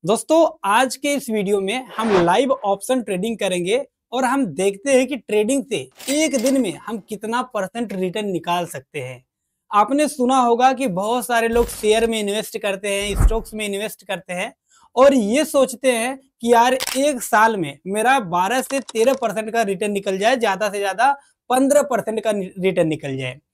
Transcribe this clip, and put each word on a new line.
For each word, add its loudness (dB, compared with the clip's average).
दोस्तों, 2
आज 2
के -2
इस -4
वीडियो 0
में -4
हम 0
लाइव 2
ऑप्शन -2
ट्रेडिंग -4
करेंगे -2
और 0
हम 2
देखते -2
हैं 4
कि -6
ट्रेडिंग 0
से -6
एक 0
दिन 2
में -2
हम -10
कितना -6
परसेंट -6
रिटर्न -4
निकाल -4
सकते -12
हैं। -12
आपने 2
सुना 0
होगा 4
कि -4
बहुत -2
सारे 0
लोग 2
शेयर 2
में -2
इन्वेस्ट -4
करते -4
हैं, 0
स्टॉक्स 0
में -6
इन्वेस्ट -6
करते -10
हैं -8
और 6
ये 2
सोचते 0
हैं -2
कि -2
यार 6
एक 0
साल 4
में -6
मेरा 2
बारह 0
से -4
तेरह 0
परसेंट -4
का 0
रिटर्न -4
निकल -4
जाए, 2
ज्यादा 0
से -6
ज्यादा 0
पन्द्रह 4
परसेंट -2
का 0
रिटर्न 0
निकल -4
जाए। -8